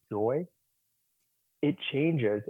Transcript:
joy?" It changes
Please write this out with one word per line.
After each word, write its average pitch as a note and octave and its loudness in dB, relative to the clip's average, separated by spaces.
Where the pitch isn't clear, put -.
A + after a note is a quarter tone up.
joy?" A#2 0
It D3 2
changes C3+ 2